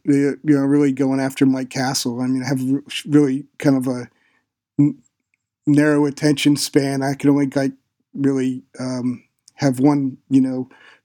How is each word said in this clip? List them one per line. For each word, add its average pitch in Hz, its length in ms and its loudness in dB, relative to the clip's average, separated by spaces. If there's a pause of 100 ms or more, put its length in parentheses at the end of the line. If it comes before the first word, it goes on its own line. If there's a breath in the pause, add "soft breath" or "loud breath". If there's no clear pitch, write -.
you 139 380 0
know, 147 180 2
really 139 320 2
going 135 280 -2
after 135 260 0
Mike 131 240 0
Castle. 127 500 -4
I 127 60 -2
mean, 131 160 -2
I 127 60 -6
have 135 140 -2
re-, 135 200 -2 (240)
really 143 400 2 (120)
kind 139 180 2
of 127 100 -2
a 123 220 -6 (720)
n-, 143 200 2 (680)
narrow 147 400 4
attention 147 500 0
span. 139 460 -2
I 139 120 -2
could 139 160 2
only, 143 240 2
like, 135 180 0 (400)
really, 131 520 -2 (160)
um, 127 420 -6 (320)
have 135 240 0
one, 139 380 0 (120)
you 135 120 4
know, 131 280 -2 (360 soft breath)